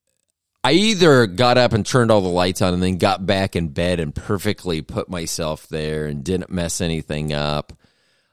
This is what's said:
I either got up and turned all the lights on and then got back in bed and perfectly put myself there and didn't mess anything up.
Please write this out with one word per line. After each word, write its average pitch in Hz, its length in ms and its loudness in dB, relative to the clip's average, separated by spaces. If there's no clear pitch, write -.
I 131 80 2
either 170 540 6
got 123 320 2
up 117 160 4
and 104 100 0
turned 120 260 2
all 104 120 6
the 92 60 -2
lights 90 340 0
on 90 100 2
and 90 100 0
then 92 140 0
got 95 300 0
back 95 300 0
in 85 120 -2
bed 85 320 -2
and 73 140 -6
perfectly 90 640 -4
put - 300 -8
myself 82 580 -8
there 76 380 -6
and 73 180 -8
didn't 90 260 -4
mess 87 300 -4
anything 78 540 -4
up. 73 400 -4